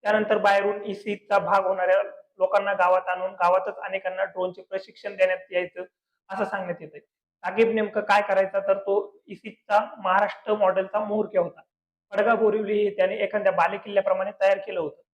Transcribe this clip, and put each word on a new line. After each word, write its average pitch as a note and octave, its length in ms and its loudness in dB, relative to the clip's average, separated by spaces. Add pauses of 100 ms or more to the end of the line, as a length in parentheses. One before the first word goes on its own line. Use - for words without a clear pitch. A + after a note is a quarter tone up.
त्यानंतर G#3+ 360 2
बाहेरून G3+ 460 2
ईसीचा G3+ 540 -4
भाग F#3+ 280 2
होणाऱ्या F#3 360 2 (360)
लोकांना G3 340 2
गावात F#3 360 2
आणून F#3 220 -4
गावातच F#3+ 460 0
अनेकांना F#3+ 480 -6
ड्रोनचे F#3 380 -6
प्रशिक्षण G3 540 -12
देण्यात F#3 220 2 (120)
यायचं F3+ 320 -4 (460)
असं G3 160 -4
सांगण्यात F#3 360 -6
येतंय. D3+ 200 -18 (440)
साकीब G#3+ 300 2
नेमकं G#3+ 260 -2
काय G#3 220 2
करायचा, G3 380 0
तर G3 180 0
तो G3 480 -2
ईसीचा G#3 680 -2 (100)
महाराष्ट्र G3 500 0
मॉडेलचा F#3+ 460 0
म्होरक्या G#3 400 -2
होता. E3+ 200 -6 (500)
पडगा G#3+ 240 2
बोरिवली G#3+ 480 2
हे G3+ 80 0
त्याने F#3+ 260 0
एखाद्या G3 360 0
बालेकिल्ल्याप्रमाणे F#3+ 760 0
तयार F#3+ 280 2
केलं F#3 220 -6
होतं. D3 200 -8 (140)